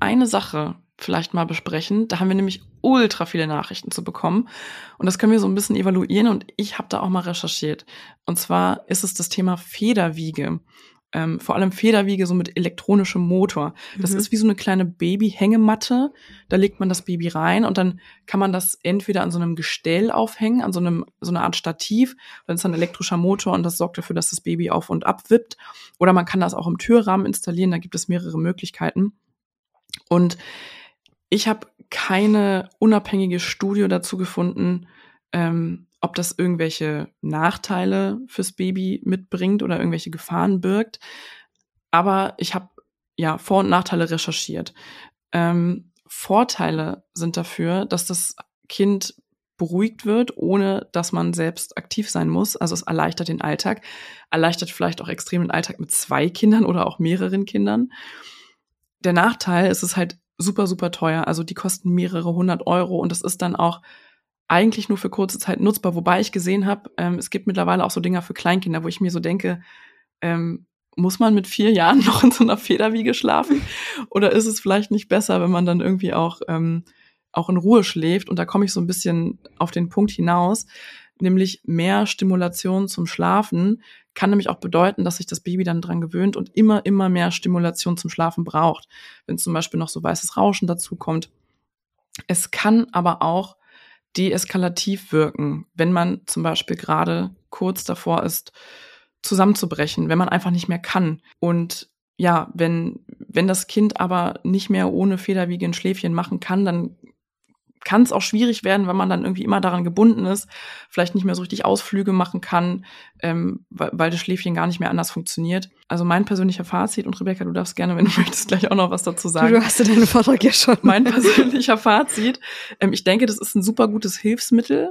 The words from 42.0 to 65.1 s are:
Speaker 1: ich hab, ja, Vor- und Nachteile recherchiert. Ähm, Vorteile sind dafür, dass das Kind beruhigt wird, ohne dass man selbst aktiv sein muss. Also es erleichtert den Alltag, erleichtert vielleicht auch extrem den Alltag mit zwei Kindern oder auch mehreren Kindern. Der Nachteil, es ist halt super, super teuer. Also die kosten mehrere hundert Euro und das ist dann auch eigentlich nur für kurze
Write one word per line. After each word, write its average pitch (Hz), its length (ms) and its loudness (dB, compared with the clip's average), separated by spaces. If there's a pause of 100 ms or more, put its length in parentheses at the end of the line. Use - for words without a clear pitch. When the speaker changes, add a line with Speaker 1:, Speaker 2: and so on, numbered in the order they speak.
Speaker 1:
ich - 160 -6
hab, 185 220 -10 (420)
ja, 160 200 -2
Vor- 196 240 2
und 190 80 0
Nachteile 170 400 0
recherchiert. 160 640 -6 (580)
Ähm, 170 600 0 (140)
Vorteile 180 1000 -2 (100)
sind 170 220 -4
dafür, 175 500 -4
dass 175 200 -4
das - 300 -6 (340)
Kind 196 460 0 (420)
beruhigt 185 480 -2
wird, 233 320 0
ohne 196 540 0
dass 170 200 -4
man 170 220 -2
selbst 170 440 -6
aktiv - 340 -6
sein 165 180 -2
muss. 180 260 0
Also 175 200 -2
es 170 80 -6
erleichtert 165 440 -4
den 165 140 -6
Alltag, 156 400 -4 (480)
erleichtert 165 400 0
vielleicht 175 320 -4
auch 170 80 -10
extrem 175 320 -4
den 170 100 -2
Alltag - 280 -4
mit - 120 -8
zwei 139 380 0
Kindern 214 340 4
oder 175 220 0
auch - 140 -4
mehreren 185 460 -2
Kindern. 226 460 0 (1080)
Der 180 140 0
Nachteil, 185 580 2
es 180 100 -2
ist 180 160 -6
halt 175 220 -2 (180)
super, 202 300 -2
super 180 240 -4
teuer. 160 360 -2
Also 160 160 -2
die 170 120 -10
kosten 185 360 -4
mehrere 175 440 0
hundert 175 320 -2
Euro 180 320 0
und 170 120 -2
das 170 100 -6
ist 185 200 -6
dann 175 140 -2
auch 170 260 0 (680)
eigentlich 208 380 4
nur 202 100 0
für 190 120 -6
kurze 190 300 -4